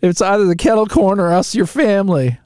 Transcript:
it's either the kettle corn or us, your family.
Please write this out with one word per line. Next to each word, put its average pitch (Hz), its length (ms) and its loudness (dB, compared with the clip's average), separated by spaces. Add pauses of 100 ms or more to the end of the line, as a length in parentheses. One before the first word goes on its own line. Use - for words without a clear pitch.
it's 175 200 0
either 202 240 2
the 175 100 2
kettle 220 300 0
corn 208 340 0
or 175 140 0
us, - 220 -2
your 277 100 0
family. 196 800 0